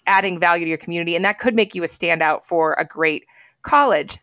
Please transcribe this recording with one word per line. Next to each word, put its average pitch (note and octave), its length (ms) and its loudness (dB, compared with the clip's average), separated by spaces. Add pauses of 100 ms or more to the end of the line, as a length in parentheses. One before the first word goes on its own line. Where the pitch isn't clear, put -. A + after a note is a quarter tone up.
adding F#3+ 320 0
value E3+ 280 2
to - 20 -4
your D#3+ 80 -2
community, E3+ 400 -4
and F#3 80 -2
that G3+ 140 -2
could A#3+ 160 0
make G#3+ 200 0
you F3 80 -8
a E3 60 -2
standout E3 560 0
for D#3+ 300 0
a - 100 0
great D#3 400 -2 (400)
college. A3+ 580 2